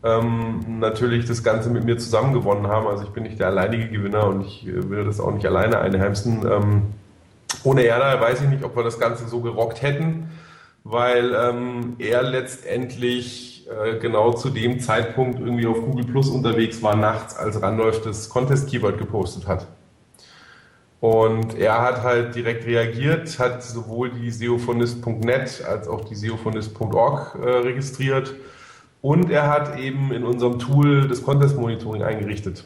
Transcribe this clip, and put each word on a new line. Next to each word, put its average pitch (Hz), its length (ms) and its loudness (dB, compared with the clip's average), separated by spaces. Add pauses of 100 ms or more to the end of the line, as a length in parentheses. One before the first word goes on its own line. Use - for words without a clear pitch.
ähm, 113 720 0
natürlich 117 480 0
das 120 180 -2
Ganze 113 280 2
mit 117 120 0
mir 117 140 2
zusammen 117 360 2
gewonnen 101 340 2
haben. 107 180 0
Also 101 180 -2
ich 101 60 -10
bin 113 140 -8
nicht 107 160 -10
der 95 80 2
alleinige 107 420 0
Gewinner 104 380 0
und 98 180 -2
ich, - 220 -14
äh, 92 220 -4
würde 101 160 -4
das 101 140 -2
auch - 120 -2
nicht 104 160 -2
alleine 101 320 2
einheimsen. 101 720 0
Ähm, 104 440 2 (720)
ohne 135 200 4
Erdal 120 380 4
weiß 123 200 2
ich 143 60 2
nicht, 139 160 2
ob - 120 -8
wir 120 80 0
das 117 160 -2
Ganze 117 280 -2
so 120 140 -4
gerockt 113 400 -2
hätten, 151 480 -2 (540)
weil, 120 500 2
ähm, 120 640 -2
er 117 240 2
letztendlich, 123 1300 -4 (120)
äh, 110 320 -4
genau 113 320 4
zu 120 180 -2
dem 117 300 0
Zeitpunkt 123 640 0
irgendwie 120 260 0
auf 117 140 2
Google 127 240 -2
Plus 135 240 2
unterwegs 113 520 0
war, 107 140 2
nachts, 107 400 0
als 104 260 -4
Randolph 110 400 2
das 107 280 -8
Contest-Keyword 123 680 0
gepostet 98 480 -6
hat. 87 220 -4 (1300)
Und 113 560 4
er 110 240 4
hat 123 200 2
halt 120 320 2
direkt 117 320 -4
reagiert, 120 760 0
hat 123 220 0
sowohl 117 500 -6
die 117 200 -6
seophonist 120 720 -2
punkt 110 240 -4
net 131 420 0
als 95 220 -4
auch 107 160 -6
die 110 100 -12
seophonist 110 580 -6
punkt 104 220 -4
org, 139 400 2
äh, 123 140 -2
registriert 131 840 0 (680)
und 165 280 4
er 147 200 4
hat 147 280 0
eben 135 360 -2
in 117 100 -2
unserem 120 360 0
Tool 139 500 4
das 123 120 -2
Contest-Monitoring 117 840 2
eingerichtet. 98 640 -4